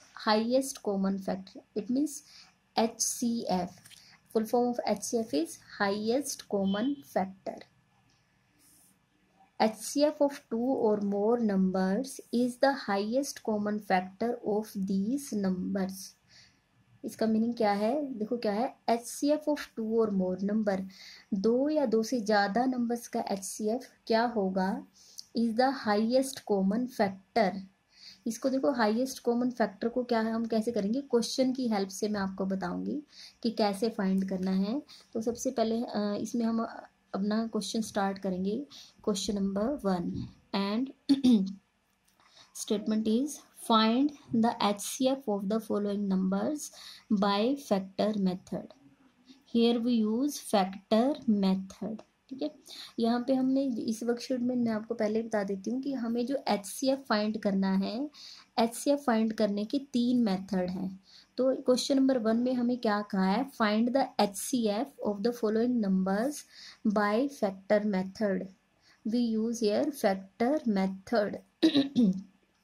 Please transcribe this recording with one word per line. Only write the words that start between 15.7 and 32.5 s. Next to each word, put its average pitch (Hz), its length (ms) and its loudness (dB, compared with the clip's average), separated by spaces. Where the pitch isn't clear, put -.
इसका 226 220 -2
मीनिंग 226 280 2
क्या 214 180 2
है? 247 420 0
देखो 220 240 -4
क्या 214 140 -2
है, 233 240 -2
एचसीएफ़ 294 600 0
of 294 80 0
two 220 320 -8
or 220 200 4
more 185 300 0
number, 202 320 0
दो 233 340 2
या 302 180 2
दो 226 160 2
से 240 180 -2
ज़्यादा 202 440 2
नंबर्स 240 440 -2
का - 220 -4
एचसीएफ़ 214 520 -4
क्या 226 180 2
होगा? 196 600 0
Is 226 160 0
the 254 180 4
highest 226 520 2
common 202 360 2
factor। 196 500 0
इसको 240 220 -4
देखो, 269 240 2
highest 233 460 0
common 240 320 0
factor 226 380 -2
को 247 160 -2
क्या 233 160 0
है, 220 120 0
हम 226 120 -2
कैसे 226 280 0
करेंगे, 220 280 0
Question 262 520 0
की 247 160 -2
help 196 200 0
से 208 200 -4
मैं 208 120 -2
आपको 190 260 -2
बताऊंगी 190 560 -4